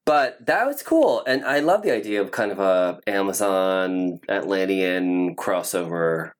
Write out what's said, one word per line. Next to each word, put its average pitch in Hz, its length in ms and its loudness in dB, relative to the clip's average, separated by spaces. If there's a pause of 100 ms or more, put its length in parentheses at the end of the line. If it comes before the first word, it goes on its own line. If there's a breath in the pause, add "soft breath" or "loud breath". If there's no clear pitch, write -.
But 147 420 0
that 190 200 2
was 285 160 -6
cool. 262 420 4
And 131 200 0
I 143 140 2
love 180 240 2
the 180 80 0
idea 104 300 -2
of 98 100 -4
kind 107 200 -2
of 95 80 -6
a 92 480 2
Amazon 95 1200 0
Atlantean 92 1120 0
crossover. 85 1040 -4